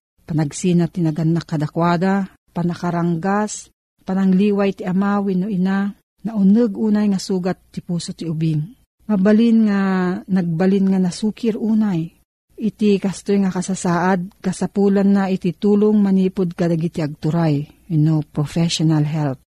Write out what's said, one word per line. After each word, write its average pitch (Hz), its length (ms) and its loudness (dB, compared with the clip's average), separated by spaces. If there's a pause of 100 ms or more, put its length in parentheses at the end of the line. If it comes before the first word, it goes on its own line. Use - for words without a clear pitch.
(220)
Panagsina 170 640 0
ti 175 160 -6
naganak 160 480 0
kadakwada, 175 800 -2 (240)
panakaranggas, 175 1200 -4 (320)
panangliway 190 720 2
ti 214 80 -10
ama 202 320 0
wenno 196 320 -2
ina, 196 400 0 (320)
nauneg 208 560 2
unay 208 320 0
nga 196 80 0
sugat 185 400 -4 (160)
ti - 80 -10
puso 175 320 -8
ti - 140 -10
ubing. 160 320 -2 (500)
Mabalin 214 560 4
nga, 196 140 0 (480)
nagbalin 190 640 0
nga 190 80 2
nasukir 208 560 -2
unay. 208 560 0 (460)
Iti 208 400 0
kastoy 202 420 -2
nga 190 80 0
kasasaad, 185 880 -2
kasapulan 196 720 0
na 196 220 2
iti 180 240 -2
tulong 208 420 2
manipod 190 540 2
kadagiti 170 480 -2
agturay, 151 680 -2 (220)
you 160 100 0
know, 156 220 2
professional 160 840 0
help. 147 380 -4 (100)